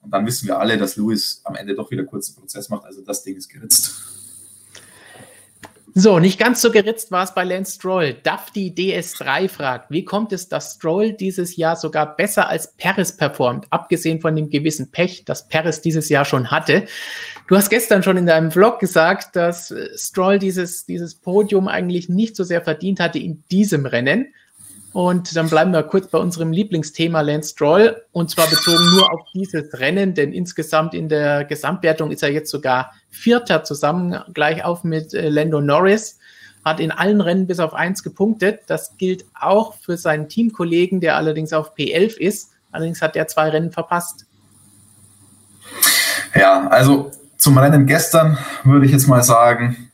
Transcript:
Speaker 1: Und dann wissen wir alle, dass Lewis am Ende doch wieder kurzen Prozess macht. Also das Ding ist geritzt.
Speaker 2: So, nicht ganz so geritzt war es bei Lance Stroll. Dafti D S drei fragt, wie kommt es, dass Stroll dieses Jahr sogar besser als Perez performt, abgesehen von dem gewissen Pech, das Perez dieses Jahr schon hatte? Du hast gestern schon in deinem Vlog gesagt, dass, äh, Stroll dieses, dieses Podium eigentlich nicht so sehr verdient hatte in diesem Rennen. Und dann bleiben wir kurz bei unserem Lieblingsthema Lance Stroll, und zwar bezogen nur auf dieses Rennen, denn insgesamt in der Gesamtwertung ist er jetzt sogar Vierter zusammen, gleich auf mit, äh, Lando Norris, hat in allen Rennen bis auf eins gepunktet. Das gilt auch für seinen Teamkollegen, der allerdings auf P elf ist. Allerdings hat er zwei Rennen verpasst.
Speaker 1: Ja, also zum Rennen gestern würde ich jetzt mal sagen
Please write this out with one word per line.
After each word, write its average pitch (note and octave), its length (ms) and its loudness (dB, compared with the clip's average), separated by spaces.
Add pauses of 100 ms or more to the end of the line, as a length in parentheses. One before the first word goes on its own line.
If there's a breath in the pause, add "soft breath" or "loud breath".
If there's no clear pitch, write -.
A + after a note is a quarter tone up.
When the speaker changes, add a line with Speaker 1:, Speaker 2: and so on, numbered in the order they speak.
Speaker 1:
Und - 120 -14
dann G2+ 100 -2
wissen A#2 220 -6
wir F#2+ 120 -4
alle, A2 200 0
dass G2 180 -4
Lewis G#2+ 480 -4
am D#2 120 -12
Ende G2 180 -8
doch - 160 -10
wieder F#2+ 140 -6
kurzen - 300 -12
Prozess - 360 -16
macht. G#2 160 -10
Also G2 160 -20
das G2+ 200 -10
Ding F#2+ 140 -14
ist F#2+ 140 -20
geritzt. - 500 -4 (1900 loud breath)
Speaker 2:
So, F#3+ 280 6
nicht F#3 180 2
ganz A#3 240 0
so A#3 80 4
geritzt A3 420 0
war F3+ 120 0
es F#3+ 100 -12
bei F3+ 100 -2
Lance F#3 300 -6
Stroll. F3 480 -2
Dafti F3+ 520 -6
D F#3 200 -2
S F3 180 -6
drei D3 340 -4
fragt, C3 440 -8
wie D3+ 160 -6
kommt G#3+ 260 -4
es, F3+ 160 -10
dass - 280 -8
Stroll G3 360 -2
dieses F#3 440 -6
Jahr E3 200 0
sogar D#3 400 -4
besser G3+ 320 0
als - 300 -6
Perez F#3 360 -2
performt, C3+ 540 -2
abgesehen E3 540 -2
von D#3+ 120 0
dem D3+ 140 -2
gewissen D3 420 -4
Pech, - 360 -4
das - 220 -10
Perez D#3+ 340 -2
dieses D#3 260 -2
Jahr C#3+ 160 4
schon B2+ 260 -2
hatte? D#3 360 0 (600 loud breath)
Du F#3 80 6
hast G3+ 120 4
gestern A3 340 2
schon F#3 140 2
in F3+ 80 0
deinem D#3+ 260 4
Vlog G3 280 4
gesagt, F3+ 580 0
dass, F3 340 -2
äh, - 280 -10
Stroll G3 400 0
dieses, F3+ 480 -4
dieses F3 280 -10
Podium G3 540 0
eigentlich F3+ 400 -4
nicht A3 280 0
so F#3+ 80 -2
sehr E3+ 180 -2
verdient F#3 380 -4
hatte E3+ 180 -2
in E3+ 320 -10
diesem F3+ 340 2
Rennen. C#3 480 0 (600 soft breath)
Und F3+ 440 0
dann E3 120 0
bleiben D#3+ 220 4
wir D#3+ 140 2
kurz F#3+ 240 -2
bei - 100 0
unserem E3+ 320 -2
Lieblingsthema E3 680 -2
Lance D3+ 300 -2
Stroll, F#3+ 600 4
und E3+ 180 -2
zwar D#3+ 200 2
bezogen E3+ 420 2
nur F#3 220 4
auf E3 80 -6 (120)
dieses E3+ 460 -6
Rennen, F3+ 360 0
denn D3 180 0
insgesamt E3 600 -2
in E3 140 -6
der D3 360 0
Gesamtwertung D#3 680 -2
ist D3 140 -6
er C#3+ 80 0
jetzt D3+ 180 -4
sogar C3 420 -2 (160 loud breath)
Vierter A#3 540 2
zusammen, E3+ 560 -2 (160)
gleich D3+ 300 0
auf F3 180 -4
mit, D#3+ 320 -4
äh, E3 140 -2
Lando D3+ 320 0
Norris, F3+ 580 2 (460 soft breath)
hat D#3+ 160 -2
in D#3+ 100 -2
allen G3+ 300 2
Rennen F#3 260 0
bis F3+ 140 -4
auf D#3+ 120 -2
eins F3 300 -4
gepunktet. G#3 640 -2
Das - 320 -6
gilt F#3 340 -4
auch G3+ 440 0
für - 200 -8
seinen D#3 320 -4
Teamkollegen, F#3 720 0
der D#3 160 2
allerdings D#3 360 -2
auf D#3 240 -4
P C#3 160 -4
elf G#3 240 2
ist. - 340 -4 (220)
Allerdings E3 280 -6
hat D#3+ 140 -2
er D#3+ 140 -2
zwei D#3 200 0
Rennen D#3 220 -2
verpasst. - 560 -6 (2000 loud breath)
Speaker 1:
Ja, - 320 4
also C3+ 460 4 (240)
zum C#3 200 6
Rennen C#3 300 6
gestern D#3 520 4 (260 loud breath)
würde C3+ 220 8
ich C3 60 6
jetzt C3+ 140 4
mal B2 160 6
sagen A#2+ 720 4